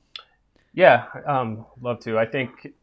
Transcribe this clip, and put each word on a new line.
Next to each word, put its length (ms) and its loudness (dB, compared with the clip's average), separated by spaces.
Yeah, 320 6
um, 380 -4
love 200 -6
to. 160 -4
I 80 2
think, 580 -8